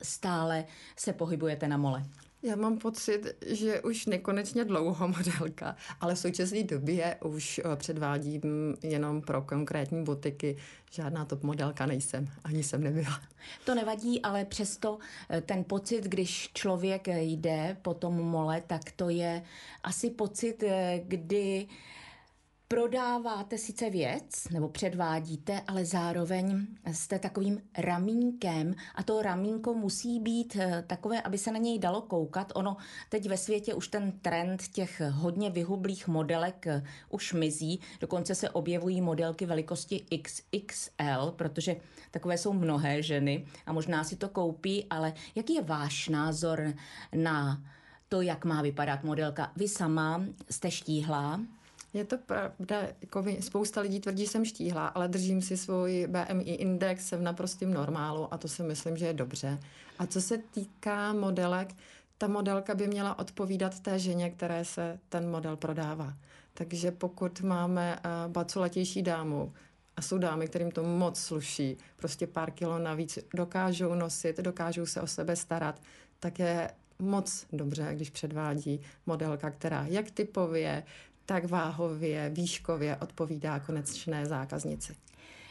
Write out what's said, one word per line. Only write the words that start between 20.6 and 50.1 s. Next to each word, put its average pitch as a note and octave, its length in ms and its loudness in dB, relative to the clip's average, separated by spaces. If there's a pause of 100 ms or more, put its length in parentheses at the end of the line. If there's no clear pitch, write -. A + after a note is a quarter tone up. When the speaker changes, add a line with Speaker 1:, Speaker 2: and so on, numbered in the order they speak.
Speaker 1:
eh, F#3 400 2
kdy F#3+ 640 0 (1040)
prodáváte A#3 840 2
sice A3 320 -2
věc, F#3 600 0
nebo D#3 180 2
předvádíte, E3 1000 0
ale F#3+ 180 0
zároveň F#3 840 2 (240)
jste F#3+ 280 -2
takovým G#3 420 0 (160)
ramínkem F3+ 960 2 (200)
a F#3+ 80 -2
to A3 180 2
ramínko G#3+ 520 0
musí A3+ 460 0
být, A#3 400 0
eh, F3 280 2
takové, G#3+ 340 -2
aby F#3+ 160 0
se A3 140 -2
na A3 60 -2
něj A3+ 220 2
dalo F#3 220 2
koukat. F3+ 540 0
Ono G3 220 2 (320)
teď G#3 200 0
ve F#3+ 80 4
světě G#3 360 0
už - 140 -2
ten G3+ 240 0
trend F3+ 560 0
těch F3+ 340 -2
hodně E3+ 480 2
vyhublých F#3 580 0
modelek, E3 600 2
eh, C#3+ 160 2 (260)
už - 240 -2
mizí. D#3+ 460 2 (200)
Dokonce F3 360 0
se - 140 0
objevují F3 520 2
modelky E3 440 2
velikosti E3 640 0
X - 420 -2
X - 460 -2
L, C#3+ 340 4
protože E3 440 0 (360)
takové F3 260 0
jsou G3 160 2
mnohé D3+ 480 4
ženy C#3+ 440 2 (200)
a E3 80 -2
možná D#3+ 300 2
si F#3+ 120 -4
to G3 140 -2
koupí, F#3+ 600 0
ale D#3+ 240 0 (220)
jaký A3 180 0
je D#4 80 4
váš D3 480 -2
názor D#3 640 2 (420)
na D3 480 2 (460)
to, F#3 120 4
jak E3+ 240 0
má D#3 160 4
vypadat D3 420 2
modelka? D3+ 520 0
Vy G3+ 120 0
sama D#3+ 580 2 (240)